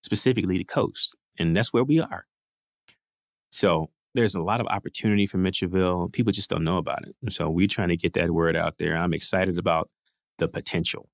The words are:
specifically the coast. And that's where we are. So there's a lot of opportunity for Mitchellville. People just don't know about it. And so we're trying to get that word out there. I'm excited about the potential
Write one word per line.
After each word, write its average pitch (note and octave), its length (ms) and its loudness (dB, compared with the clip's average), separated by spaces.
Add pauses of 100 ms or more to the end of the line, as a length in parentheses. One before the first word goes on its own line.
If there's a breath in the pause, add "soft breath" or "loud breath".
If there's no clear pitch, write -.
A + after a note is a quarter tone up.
specifically G#2 560 2
the - 40 -4
coast. - 540 -4 (220)
And E2 180 2
that's A2+ 160 0
where A#2+ 100 4
we D3+ 160 2
are. - 280 -6 (1200 soft breath)
So D#2+ 400 0 (240)
there's A2 220 2
a F2 60 -2
lot G#2 180 0
of A#2 80 -4
opportunity G2+ 580 0
for G2 120 -4
Mitchellville. F#2 760 0
People A2+ 220 0
just G2+ 160 -4
don't E2 160 0
know F2 100 0
about D2+ 320 -4
it. - 140 -20
And B2 120 -6
so E2 160 -2
we're F2 180 2
trying G2+ 220 -2
to E2+ 80 4
get E2 160 -2
that E2+ 180 0
word E2 260 2
out E2 200 -2
there. E2 200 -2
I'm E2+ 160 0
excited F#2 440 0
about D#2+ 320 0 (480)
the E2 120 0
potential - 640 -4